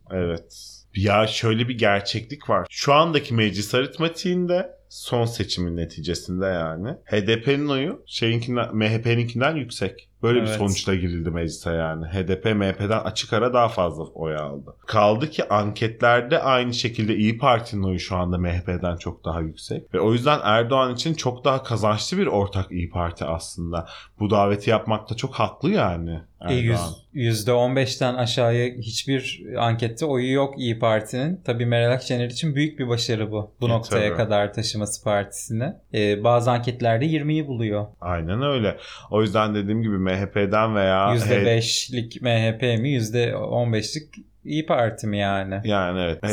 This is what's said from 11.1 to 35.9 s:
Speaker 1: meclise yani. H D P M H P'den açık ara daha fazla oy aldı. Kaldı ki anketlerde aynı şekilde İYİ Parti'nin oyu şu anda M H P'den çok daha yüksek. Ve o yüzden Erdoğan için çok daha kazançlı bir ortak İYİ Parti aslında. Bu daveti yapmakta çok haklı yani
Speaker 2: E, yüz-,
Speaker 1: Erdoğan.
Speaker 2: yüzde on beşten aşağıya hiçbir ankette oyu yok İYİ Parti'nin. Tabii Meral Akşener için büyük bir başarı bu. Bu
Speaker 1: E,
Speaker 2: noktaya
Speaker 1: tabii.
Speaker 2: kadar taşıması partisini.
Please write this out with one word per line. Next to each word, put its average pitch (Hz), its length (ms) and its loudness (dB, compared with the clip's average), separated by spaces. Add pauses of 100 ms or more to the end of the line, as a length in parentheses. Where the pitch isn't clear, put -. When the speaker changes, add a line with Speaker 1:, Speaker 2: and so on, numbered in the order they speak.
Speaker 1:
meclise 85 420 -4
yani. 80 340 -2
H 87 220 -2
D 92 140 0
P 110 120 0
M 101 140 2
H 95 60 0
P'den 104 260 0
açık - 340 -4
ara 117 200 2
daha 120 160 6
fazla 85 340 -2
oy 78 320 -6
aldı. 73 400 -8 (120)
Kaldı 107 420 4
ki - 200 -4
anketlerde 113 920 2
aynı 123 340 2
şekilde 113 420 -2
İYİ 107 220 2
Parti'nin 117 460 2
oyu 92 160 0
şu - 160 -4
anda 90 220 0
M 87 200 0
H 87 60 -2
P'den 87 320 -2
çok 87 300 -10
daha 82 160 -4
yüksek. - 520 -8
Ve - 60 0
o 220 140 4
yüzden 139 300 2
Erdoğan 123 500 2
için 160 200 -2
çok 123 320 -4
daha 135 180 2
kazançlı 107 540 0
bir 190 100 2
ortak 98 440 0
İYİ 87 180 -4
Parti 85 360 -4
aslında. 82 640 -6 (320)
Bu 104 100 0
daveti 101 400 2
yapmakta 110 460 0
çok - 180 -6
haklı 117 380 -2
yani 87 480 -2 (300)
Speaker 2:
E, 131 60 0
yüz-, 117 160 2
Speaker 1:
Erdoğan. 87 220 0 (200)
Speaker 2:
yüzde 117 400 0
on 123 220 2
beşten 127 400 0
aşağıya 120 500 2
hiçbir 123 800 -4 (140)
ankette 117 480 0
oyu 131 280 0
yok 139 240 2
İYİ 120 220 -2
Parti'nin. 123 680 0
Tabii 120 200 0
Meral 120 280 4
Akşener 127 360 -2
için 147 260 -2
büyük 151 240 -2
bir 131 80 -2
başarı 113 440 0
bu. 107 200 -4 (100)
Bu 123 60 2
Speaker 1:
E, - 20 4
Speaker 2:
noktaya 107 400 2
Speaker 1:
tabii. 87 80 -2
Speaker 2:
kadar 104 360 2
taşıması 101 500 -4
partisini. 110 720 -2 (200)